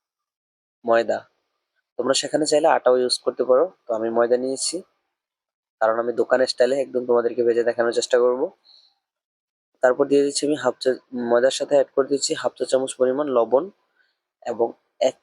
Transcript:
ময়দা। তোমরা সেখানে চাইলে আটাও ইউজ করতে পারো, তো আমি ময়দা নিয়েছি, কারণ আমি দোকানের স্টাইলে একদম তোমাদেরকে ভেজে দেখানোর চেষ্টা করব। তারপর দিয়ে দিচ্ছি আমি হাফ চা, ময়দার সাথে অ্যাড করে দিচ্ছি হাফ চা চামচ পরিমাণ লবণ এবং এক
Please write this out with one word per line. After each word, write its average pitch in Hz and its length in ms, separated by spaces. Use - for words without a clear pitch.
ময়দা। 113 340
তোমরা 127 240
সেখানে 151 300
চাইলে 156 160
আটাও 127 240
ইউজ 123 140
করতে 127 240
পারো, 131 160
তো - 120
আমি 113 200
ময়দা 120 260
নিয়েছি, 135 320
কারণ 113 240
আমি 120 80
দোকানের 127 320
স্টাইলে 127 300
একদম 127 260
তোমাদেরকে 120 380
ভেজে 117 220
দেখানোর 117 300
চেষ্টা 120 260
করব। 123 180
তারপর 127 280
দিয়ে 143 140
দিচ্ছি 139 220
আমি 147 160
হাফ 123 200
চা, 131 80
ময়দার 120 300
সাথে 143 160
অ্যাড 135 200
করে 135 120
দিচ্ছি 143 260
হাফ 127 240
চা 131 80
চামচ 131 260
পরিমাণ 131 240
লবণ 117 260
এবং 117 220
এক 131 240